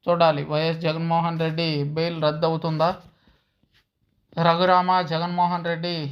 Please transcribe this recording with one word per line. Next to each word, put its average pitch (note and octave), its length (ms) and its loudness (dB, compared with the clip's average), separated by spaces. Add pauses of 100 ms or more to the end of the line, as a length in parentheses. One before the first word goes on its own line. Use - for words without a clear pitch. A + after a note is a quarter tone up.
చూడాలి, E3 380 4
వైఎస్ D#3 340 -2
జగన్మోహన్ E3 600 -2
రెడ్డి D#3+ 440 -2
బెయిల్ D#3+ 380 -4
రద్దవుతుందా? D#3+ 720 0 (1400)
రఘురామ, F3+ 640 4
జగన్మోహన్ F3 640 -2
రెడ్డి E3+ 300 -4 (180)